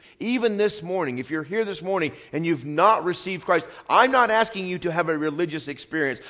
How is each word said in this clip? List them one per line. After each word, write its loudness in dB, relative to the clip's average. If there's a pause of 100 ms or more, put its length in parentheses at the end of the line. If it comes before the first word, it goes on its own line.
(200)
Even 0
this 0
morning, -4
if -10
you're -4
here -2
this -8
morning -2 (200)
and -2
you've 0
not 4
received -4
Christ, 2 (200)
I'm 6
not 4
asking 0
you -4
to -4
have 0
a 0
religious -4
experience. -4 (100)